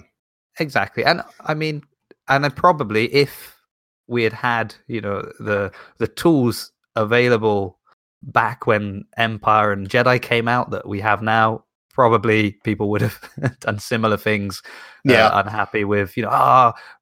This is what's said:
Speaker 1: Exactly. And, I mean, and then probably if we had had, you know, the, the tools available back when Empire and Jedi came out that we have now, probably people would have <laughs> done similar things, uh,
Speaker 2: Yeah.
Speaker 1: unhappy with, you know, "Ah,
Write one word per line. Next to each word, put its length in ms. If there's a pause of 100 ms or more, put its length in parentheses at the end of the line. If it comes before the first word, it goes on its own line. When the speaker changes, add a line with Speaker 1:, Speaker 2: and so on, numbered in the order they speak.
(580)
Speaker 1:
Exactly. 480
And, 160 (180)
I 140
mean, 280 (460)
and 160
then 60
probably 640
if 420 (520)
we 160
had 100
had, 400 (120)
you 140
know, 220 (180)
the, 320 (260)
the 100
tools 640 (260)
available 800 (440)
back 440
when 380 (120)
Empire 560
and 160
Jedi 320
came 280
out 240
that 140
we 140
have 220
now, 420 (300)
probably 580 (120)
people 260
would 100
have 180 (220)
<laughs> 200
done 180
similar 400
things, 420 (480)
uh, 40
Speaker 2:
Yeah. 280
Speaker 1:
unhappy 440
with, 320
you 80
know, 60
"Ah, 440 (280)